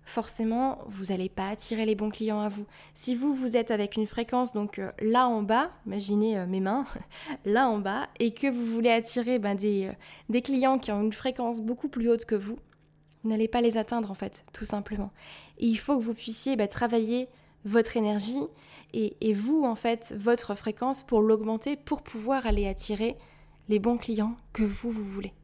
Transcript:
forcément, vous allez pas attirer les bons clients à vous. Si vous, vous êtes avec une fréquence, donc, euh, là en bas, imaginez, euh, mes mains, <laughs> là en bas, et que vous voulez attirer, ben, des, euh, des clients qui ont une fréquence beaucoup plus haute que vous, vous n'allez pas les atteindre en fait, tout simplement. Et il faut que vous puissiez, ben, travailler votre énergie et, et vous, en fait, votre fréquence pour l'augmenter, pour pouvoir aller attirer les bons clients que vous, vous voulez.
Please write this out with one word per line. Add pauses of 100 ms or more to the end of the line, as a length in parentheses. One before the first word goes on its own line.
forcément,
vous
allez
pas
attirer
les
bons
clients
à
vous. (280)
Si
vous,
vous
êtes
avec
une
fréquence,
donc,
euh,
là
en
bas, (140)
imaginez,
euh,
mes
mains, (320)
<laughs>
là
en
bas, (120)
et
que
vous
voulez
attirer,
ben,
des,
euh, (360)
des
clients
qui
ont
une
fréquence
beaucoup
plus
haute
que
vous, (680)
vous
n'allez
pas
les
atteindre
en
fait,
tout
simplement. (480)
Et
il
faut
que
vous
puissiez,
ben,
travailler (360)
votre
énergie (480)
et,
et
vous,
en
fait,
votre
fréquence
pour
l'augmenter,
pour
pouvoir
aller
attirer (520)
les
bons
clients (160)
que
vous,
vous
voulez. (100)